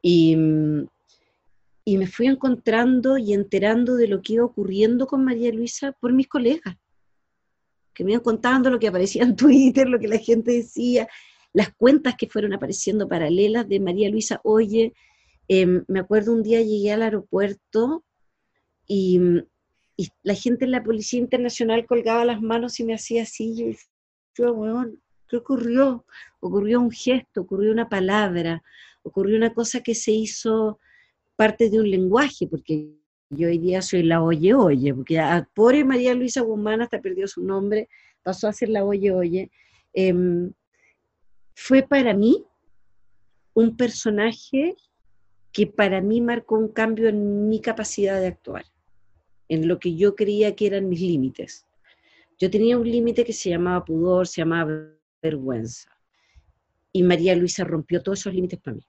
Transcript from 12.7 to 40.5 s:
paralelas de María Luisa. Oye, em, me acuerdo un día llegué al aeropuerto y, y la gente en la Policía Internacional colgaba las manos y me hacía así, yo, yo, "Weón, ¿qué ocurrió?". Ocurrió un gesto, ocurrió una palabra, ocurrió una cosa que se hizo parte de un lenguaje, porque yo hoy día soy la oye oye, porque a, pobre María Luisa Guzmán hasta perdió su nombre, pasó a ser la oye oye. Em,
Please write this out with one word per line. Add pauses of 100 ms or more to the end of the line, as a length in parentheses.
paralelas
de
María
Luisa.
Oye, (540)
em,
me
acuerdo
un
día
llegué
al
aeropuerto (840)
y, (800)
y (160)
la
gente
en
la
Policía
Internacional
colgaba
las
manos
y
me
hacía
así,
yo, (680)
yo,
"Weón, (260)
¿qué
ocurrió?". (340)
Ocurrió
un
gesto,
ocurrió
una
palabra, (400)
ocurrió
una
cosa
que
se
hizo (560)
parte
de
un
lenguaje,
porque (380)
yo
hoy
día
soy
la
oye
oye,
porque
a,
pobre
María
Luisa
Guzmán
hasta
perdió
su
nombre, (360)
pasó
a
ser
la
oye
oye. (420)
Em, (1000)